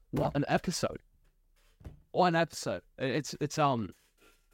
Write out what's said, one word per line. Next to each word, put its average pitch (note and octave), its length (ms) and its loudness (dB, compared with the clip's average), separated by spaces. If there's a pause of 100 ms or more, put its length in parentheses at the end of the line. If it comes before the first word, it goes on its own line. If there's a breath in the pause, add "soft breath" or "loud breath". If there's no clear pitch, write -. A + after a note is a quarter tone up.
what C#3+ 260 0
an C#3+ 120 0
episode. - 500 -2 (1120)
What F#3 200 4
an E3 80 4
episode. C#3 440 0 (160)
It's, C3 420 -2
it's, D3 200 -2
um, B2+ 320 2 (640 soft breath)